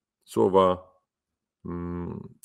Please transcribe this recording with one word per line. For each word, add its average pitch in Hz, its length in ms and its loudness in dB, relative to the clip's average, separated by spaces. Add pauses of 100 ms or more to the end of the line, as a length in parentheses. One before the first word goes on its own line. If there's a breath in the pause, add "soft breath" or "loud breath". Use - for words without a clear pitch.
(240)
słowa, 95 680 2 (720)
mm, 87 680 -10 (120)